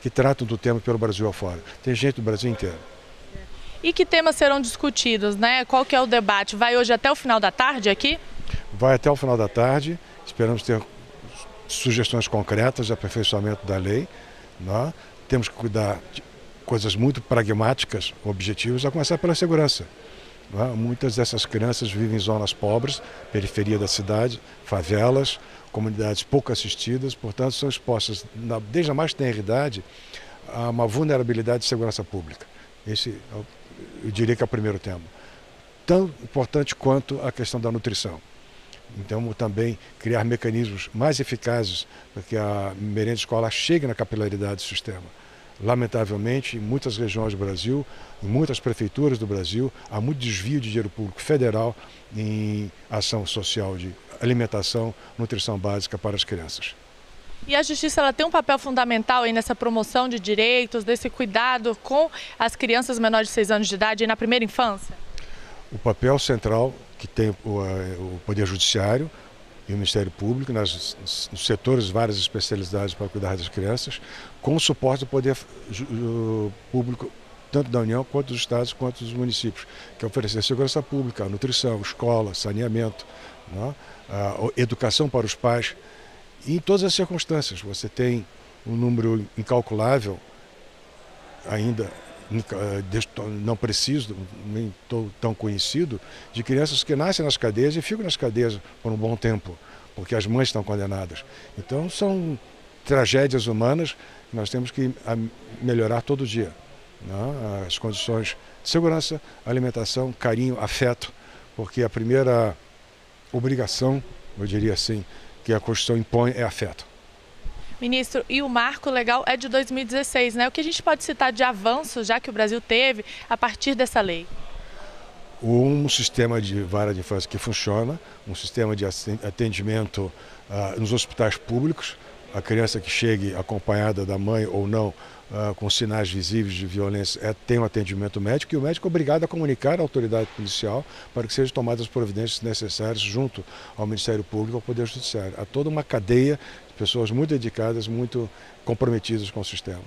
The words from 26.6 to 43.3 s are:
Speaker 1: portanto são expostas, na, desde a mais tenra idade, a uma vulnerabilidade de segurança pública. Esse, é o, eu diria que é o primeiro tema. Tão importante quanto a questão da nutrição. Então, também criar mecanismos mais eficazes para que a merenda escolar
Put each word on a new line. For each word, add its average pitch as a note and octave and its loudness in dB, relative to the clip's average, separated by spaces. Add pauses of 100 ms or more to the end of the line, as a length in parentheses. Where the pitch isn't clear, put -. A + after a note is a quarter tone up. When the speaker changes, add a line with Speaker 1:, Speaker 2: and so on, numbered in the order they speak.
Speaker 1:
portanto B2+ -4
são - -2
expostas, A2 -2 (100)
na, A2+ -4
desde C#3 0
a C#3 0
mais D3+ 0
tenra B2 0
idade, A2 -2 (680)
a A#2 -4
uma A#2 2
vulnerabilidade A#2+ 2
de - 0
segurança A2+ 0
pública. E2+ -10 (400)
Esse, G#2+ -2 (200)
é G#2+ -12
o, G#2 -10 (580)
eu A2 -4
diria A2+ 2
que A#2+ 0
é A#2 4
o - -8
primeiro G#2+ -2
tema. F2+ -8 (840)
Tão F#3 6 (180)
importante C3+ 0
quanto C3+ 2
a C3 -2
questão A#2+ -4
da A2+ 0
nutrição. G#2 -4 (800)
Então, G#2+ -4
também A2+ 0 (200)
criar A2+ 0
mecanismos A2+ 0
mais C3+ 2
eficazes A#2 -2 (280)
para G#2 -10
que A2 -4
a G2+ -2
merenda G#2+ 0
escolar A2+ 0